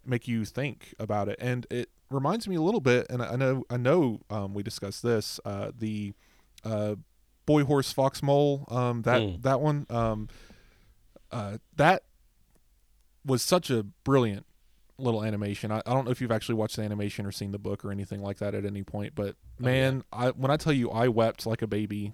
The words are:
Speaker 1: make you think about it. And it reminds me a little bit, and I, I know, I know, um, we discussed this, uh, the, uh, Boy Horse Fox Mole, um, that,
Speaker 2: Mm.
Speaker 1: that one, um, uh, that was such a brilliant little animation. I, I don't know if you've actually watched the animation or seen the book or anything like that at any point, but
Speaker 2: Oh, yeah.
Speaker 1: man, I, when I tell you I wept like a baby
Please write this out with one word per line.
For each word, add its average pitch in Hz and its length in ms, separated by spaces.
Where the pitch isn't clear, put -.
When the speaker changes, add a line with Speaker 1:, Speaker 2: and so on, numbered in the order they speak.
Speaker 1:
make 123 220
you 113 180
think - 540
about 104 300
it. - 120
And 123 300
it 120 180
reminds 156 360
me 185 100
a 156 40
little 190 200
bit, 123 280
and 123 140
I, 90 100
I - 40
know, 131 340
I 123 60
know, 127 420
um, 101 240
we 101 80
discussed 101 400
this, 117 440
uh, 101 300
the, 107 380
uh, 107 300
Boy 147 160
Horse 139 280
Fox 135 300
Mole, 143 480
um, 120 320
that, 120 220
Speaker 2:
Mm. 95 180
Speaker 1:
that 135 200
one, 147 280
um, 110 400
uh, 104 260
that 180 280
was 131 160
such 180 300
a 113 120
brilliant 113 640
little 117 260
animation. 104 480
I, 110 140
I 123 80
don't 131 120
know 127 60
if 123 100
you've 117 100
actually 113 240
watched 107 220
the 110 60
animation 104 420
or 98 60
seen 101 200
the 101 80
book 101 240
or 101 80
anything 98 300
like 98 160
that 104 180
at 101 100
any 101 180
point, 104 320
but 101 200
Speaker 2:
Oh, - 0
yeah. 123 60
Speaker 1:
man, 131 380
I, 120 160
when 131 220
I 156 60
tell 156 160
you 123 160
I 117 200
wept 113 360
like 113 160
a 110 60
baby 104 460